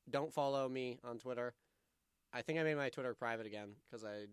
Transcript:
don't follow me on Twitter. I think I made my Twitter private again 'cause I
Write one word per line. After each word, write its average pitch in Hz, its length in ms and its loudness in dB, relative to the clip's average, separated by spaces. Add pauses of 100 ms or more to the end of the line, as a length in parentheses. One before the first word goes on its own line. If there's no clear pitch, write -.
(100)
don't 139 240 0
follow 139 340 4
me 127 360 -2
on 120 140 -6
Twitter. 123 360 -2 (800)
I 120 100 -2
think 160 160 0
I 160 60 4
made 156 140 4
my 139 100 2
Twitter 127 260 -2
private 113 320 -2
again 104 280 -6 (180)
'cause 110 120 -8
I 104 280 -6